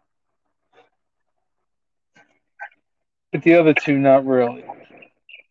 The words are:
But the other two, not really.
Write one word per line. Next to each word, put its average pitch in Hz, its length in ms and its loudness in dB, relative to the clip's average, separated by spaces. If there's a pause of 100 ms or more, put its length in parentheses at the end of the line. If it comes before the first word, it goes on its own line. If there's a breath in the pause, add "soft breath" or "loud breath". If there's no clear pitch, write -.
(3250)
But 156 120 -8
the 165 120 2
other 160 180 4
two, 143 240 -4
not 135 280 2
really. 123 380 -4 (880)